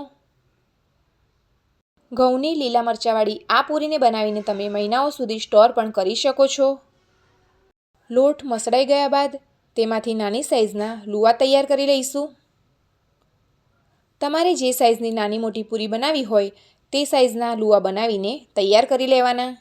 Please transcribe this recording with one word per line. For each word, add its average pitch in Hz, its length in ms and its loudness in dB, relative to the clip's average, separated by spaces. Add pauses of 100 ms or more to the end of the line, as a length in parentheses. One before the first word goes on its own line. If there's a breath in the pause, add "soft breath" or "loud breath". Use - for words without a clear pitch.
(2250)
ઘઉંની 254 420 0
લીલા 240 340 -2
મરચાંવાળી 220 500 -2 (100)
આ 233 140 2
પૂરીને 302 400 -2
બનાવીને 214 400 0
તમે 202 260 -6
મહિનાઓ 208 420 -2
સુધી 226 280 -6
સ્ટોર 214 340 6
પણ 220 260 -2
કરી 196 260 -2
શકો 269 220 2
છો. 269 220 0 (1400)
લોટ 269 340 2
મસળાઈ 247 480 0
ગયા 285 160 2
બાદ 277 320 0 (360)
તેમાંથી 220 440 -2
નાની 214 300 -4
સાઇઝના 214 440 0 (120)
લુવા 214 340 2
તૈયાર 269 260 4
કરી 277 260 0
લઈશું. 277 360 -2 (1900)
તમારે 320 340 0
જે 254 180 -2
સાઇઝની 226 460 0
નાની 214 260 -4
મોટી 220 240 -8
પૂરી 220 240 -6
બનાવી 262 380 -4
હોય 202 240 0 (380 soft breath)
તે 277 120 0
સાઇઝના 233 560 0
લુવા 208 260 4
બનાવીને 202 460 -4 (220)
તૈયાર 208 320 4
કરી 262 280 0
લેવાના. 247 460 0